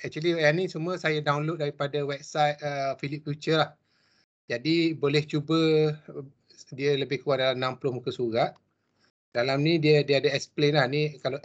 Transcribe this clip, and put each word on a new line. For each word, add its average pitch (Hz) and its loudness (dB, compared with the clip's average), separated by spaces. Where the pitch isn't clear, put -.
Actually, 165 -2
yang 151 4
ni 185 -2
semua 165 -6
saya 156 0
download 151 -2
daripada 147 -4
website, 147 -2
uh, 139 -4
Philip 147 -8
Future 151 -2
lah. 147 0
Jadi, 160 0
boleh 143 0
cuba, 156 2
uh, 143 -14
dia 139 0
lebih 135 -4
kurang 131 2
dalam - -
enam 127 -2
puluh 123 -4
muka 123 -6
surat. 120 0
Dalam 135 0
ni 165 4
dia, 151 6
dia 139 4
ada 143 2
explain 147 0
lah. 139 4
Ni 151 -2
kalau 135 -4